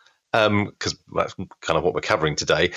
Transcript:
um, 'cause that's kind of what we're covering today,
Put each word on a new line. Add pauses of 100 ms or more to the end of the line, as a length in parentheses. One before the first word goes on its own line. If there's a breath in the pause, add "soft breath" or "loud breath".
(320)
um,
'cause (180)
that's
kind
of
what
we're
covering
today,